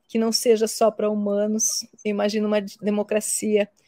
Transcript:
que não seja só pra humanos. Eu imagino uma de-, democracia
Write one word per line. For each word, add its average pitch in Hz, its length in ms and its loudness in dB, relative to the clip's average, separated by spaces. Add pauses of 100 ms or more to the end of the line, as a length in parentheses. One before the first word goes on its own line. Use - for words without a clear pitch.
que - 120 -4
não 226 140 2
seja 220 360 2
só 220 220 2
pra 214 180 -2
humanos. 208 800 -2 (180)
Eu 214 60 -2
imagino 208 360 0
uma 208 140 2
de-, 196 220 -8
democracia 208 880 0 (180)